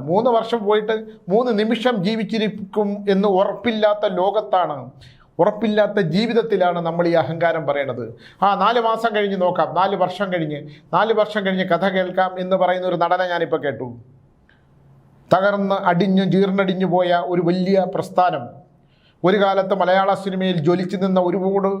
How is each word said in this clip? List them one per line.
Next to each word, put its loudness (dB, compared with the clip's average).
മൂന്ന് 2
വർഷം -2
പോയിട്ട് 0
മൂന്ന് 2
നിമിഷം 0
ജീവിച്ചിരിക്കും -4
എന്ന് 2
ഉറപ്പില്ലാത്ത 0
ലോകത്താണ്, 0
ഉറപ്പില്ലാത്ത 0
ജീവിതത്തിലാണ് 0
നമ്മൾ 0
ഈ 4
അഹങ്കാരം -2
പറയണത്. -4
ആ, 6
നാല് 2
മാസം 0
കഴിഞ്ഞ് 0
നോക്കാം, 0
നാല് 0
വർഷം -4
കഴിഞ്ഞ്, -4
നാല് 2
വർഷം -2
കഴിഞ്ഞ് 0
കഥ 0
കേൾക്കാം 0
എന്ന് 0
പറയുന്ന 0
ഒരു 0
നടനെ 2
ഞാനിപ്പോൾ -2
കേട്ടു. -6
തകർന്ന് 2
അടിഞ്ഞു 2
ജീർണടിഞ്ഞു 0
പോയ 2
ഒരു 0
വലിയ 2
പ്രസ്ഥാനം, 0
ഒരു 4
കാലത്ത് 2
മലയാള 2
സിനിമയിൽ -2
ജ്വലിച്ചു 0
നിന്ന 2
ഒരുപാട്, 0